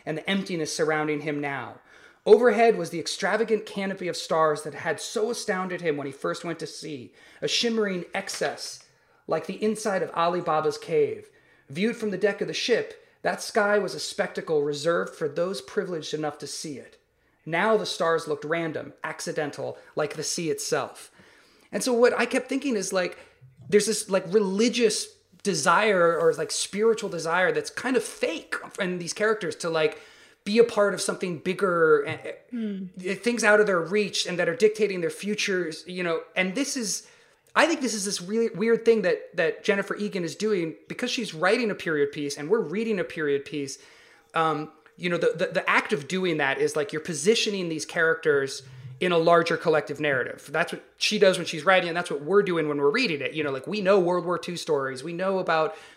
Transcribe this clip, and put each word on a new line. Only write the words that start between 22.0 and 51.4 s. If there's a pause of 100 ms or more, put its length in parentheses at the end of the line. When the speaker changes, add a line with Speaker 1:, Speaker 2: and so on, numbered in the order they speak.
Speaker 1:
I
kept
thinking
is,
like, (520)
there's
this,
like,
religious (360)
desire
or,
like,
spiritual
desire
that's
kind
of
fake (240)
in
these
characters
to,
like, (460)
be
a
part
of
something
bigger,
and, (300)
Speaker 2:
Hmm. (200)
Speaker 1:
eh,
things
out
of
their
reach
and
that
are
dictating
their
futures,
you
know. (140)
And
this
is, (520)
I
think
this
is
this
really
weird
thing
that,
that
Jennifer
Egan
is
doing (120)
because
she's
writing
a
period
piece
and
we're
reading
a
period
piece. (560)
Um, (260)
you
know,
the,
the,
the
act
of
doing
that
is,
like,
you're
positioning
these
characters (360)
in
a
larger
collective
narrative.
That's
what (140)
she
does
when